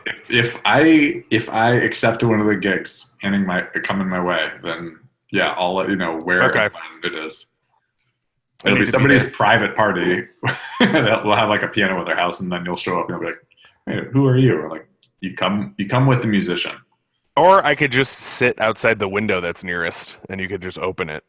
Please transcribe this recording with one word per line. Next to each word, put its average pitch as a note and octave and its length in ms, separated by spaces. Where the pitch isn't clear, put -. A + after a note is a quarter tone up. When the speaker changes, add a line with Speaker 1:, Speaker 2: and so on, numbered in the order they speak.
Speaker 1:
If, - 240
if A#2 340
I, D3 680
if A2 200
I A2+ 240
accept A#2 500
one A2 160
of G#2 60
the G#2 100
gigs F#2 640
handing G2+ 260
my, F2+ 160
coming G2 240
my F#2 160
way, E2 260
then E2 360
yeah, F2 260
I'll F2+ 160
let F#2+ 160
you G2 60
know E2 240
where F2+ 240
Speaker 2:
Okay. B2+ 200
Speaker 1:
and G#2 80
when F2+ 100
it E2 140
is. - 240
Speaker 2:
I - 40
Speaker 1:
It'll - 100
Speaker 2:
need - 20
Speaker 1:
be - 60
Speaker 2:
to - 20
be A#2+ 40
Speaker 1:
somebody's C3+ 320
Speaker 2:
there. - 80
Speaker 1:
private G#2+ 440
party F2+ 580
<laughs> - 460
that C3+ 460
will G#2 100
have, A2 120
like, G#2 140
a G2+ 60
piano F#2+ 320
in E2+ 60
their E2 100
house, F2 240
and F2+ 100
then F2 140
you'll F2 120
show F2+ 240
up E2 80
and F2 120
you'll - 0
be E2 60
like, - 200
"Hey, E2+ 260
who C3+ 140
are B2+ 100
you?" A#2 240
And, D#2 100
like, D#2+ 160
you F#2+ 140
come, G2+ 440
you G2 100
come C3 180
with B2+ 160
the A2+ 60
musician. F2 440
Speaker 2:
Or F3+ 280
I D3 100
could C#3+ 180
just C3 260
sit - 420
outside A2 380
the G2+ 100
window G2+ 320
that's E2+ 240
nearest, F2 540
and F#2 120
you F#2 80
could F#2+ 120
just F2+ 180
open F2 300
it, D2+ 200